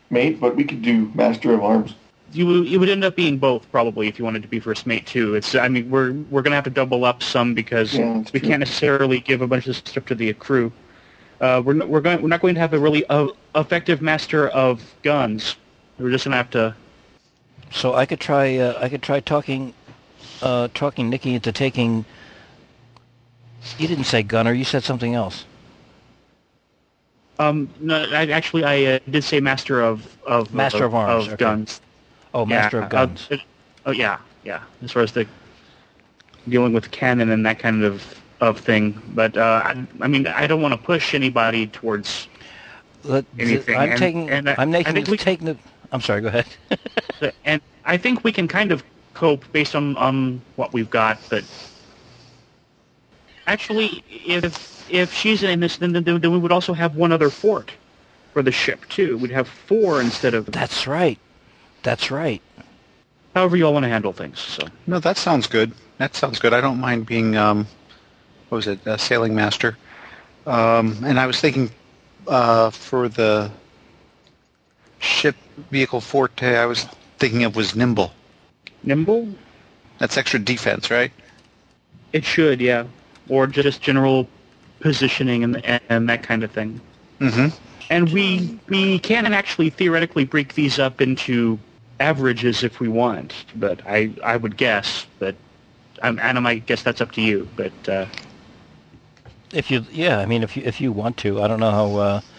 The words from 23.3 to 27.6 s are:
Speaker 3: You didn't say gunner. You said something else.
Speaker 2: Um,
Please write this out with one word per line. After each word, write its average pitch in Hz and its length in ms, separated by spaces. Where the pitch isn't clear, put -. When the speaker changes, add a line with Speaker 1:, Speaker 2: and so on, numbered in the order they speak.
Speaker 3:
You 156 100
didn't 151 180
say 113 180
gunner. 113 300
You 127 100
said 131 200
something 120 320
else. 98 300
Speaker 2:
Um, 151 320